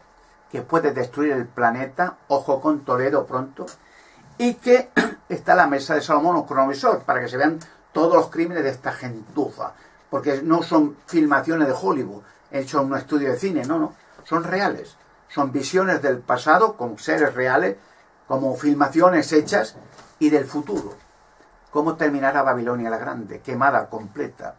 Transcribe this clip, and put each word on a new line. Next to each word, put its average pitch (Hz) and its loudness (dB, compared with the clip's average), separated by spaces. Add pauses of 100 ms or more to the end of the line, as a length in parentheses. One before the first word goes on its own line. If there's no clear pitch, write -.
(520)
que 127 -6
puede 151 0
destruir 131 -2
el 127 -2
planeta, 123 -2 (100)
ojo 139 0
con 147 0
Toledo 131 0
pronto, 135 -8 (720)
y 240 0
que 247 4 (200)
<clears throat> - -16
está - 2
la 175 6
mesa 143 -2
de 147 0
Salomón, 160 2
un 143 0
cronovisor, 135 0
para 127 -2
que 120 -6
se 123 -6
vean 151 2 (340)
todos 165 4
los - 4
crímenes 170 -2
de 135 0
esta 127 -6
gentuza, 120 -8 (380)
porque 139 -2
no 165 2
son 156 2 (100)
filmaciones 151 2
de 127 -2
Hollywood, 127 -4 (300)
hechos 139 -2
en 135 -2
un 135 -2
estudio 143 -2
de 123 0
cine, 165 -2
no, 160 -2
no, - -4 (280)
son 165 -2
reales, 180 -4 (300)
son 139 -4
visiones 165 0
del 127 0
pasado 156 2
con - -6
seres 156 0
reales, 131 0 (500)
como 135 -2
filmaciones 147 2
hechas, 156 2 (440)
y 151 4
del 147 4
futuro. 147 -6 (760)
¿Cómo 156 -2
terminará 143 0
Babilonia 120 -2
la 113 -4
Grande? 117 -10
Quemada 131 0
completa, 107 -12